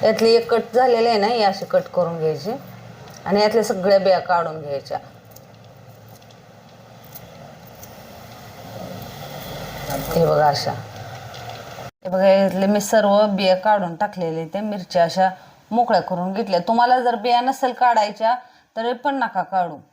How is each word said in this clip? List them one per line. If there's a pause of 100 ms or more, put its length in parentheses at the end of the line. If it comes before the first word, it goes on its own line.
यातली
एक
कट
झालेली
आहे
ना,
ही
अशी
कट (100)
करून
घ्यायची (760)
आणि
यातल्या
सगळ्या
बिया
काढून
घ्यायच्या. (4000)
हे
बघा,
अशा.
हे
बघा,
यातले
मी
सर्व (100)
बिया
काढून
टाकलेले,
त्या
मिरच्या
अशा (420)
मोकळ्या
करून
घेतल्या.
तुम्हाला
जर
बिया
नसेल
काढायच्या (400)
तरी
पण
नका
काढू (160)